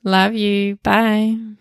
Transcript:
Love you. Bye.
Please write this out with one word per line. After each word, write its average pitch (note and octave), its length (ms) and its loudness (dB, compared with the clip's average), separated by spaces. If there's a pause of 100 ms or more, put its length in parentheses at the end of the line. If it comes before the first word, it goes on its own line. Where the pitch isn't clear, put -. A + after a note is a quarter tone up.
Love F#3+ 280 2
you. G3+ 500 -2
Bye. A3 540 0 (240)